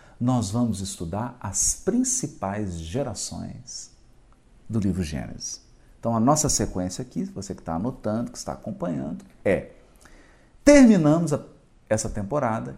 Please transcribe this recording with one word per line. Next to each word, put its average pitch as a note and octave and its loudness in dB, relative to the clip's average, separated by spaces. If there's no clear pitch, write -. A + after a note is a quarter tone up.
nós A#2+ 0
vamos A2 0
estudar F#2+ -6
as - -2
principais G#2 -2
gerações F#2 -8
do A2 0
livro F#2 0
Gênesis. C2+ -8
Então, A#2 0
a A2+ 2
nossa C#3+ 4
sequência F#2+ -2
aqui, E3 -6
você F#2+ -8
que - -20
tá E2 -6
anotando, A2+ -4
que - -16
está - -8
acompanhando, D3 -8
é: - 0
terminamos F3 8
a, C#3 0
essa G#2+ 0
temporada, A#2+ -4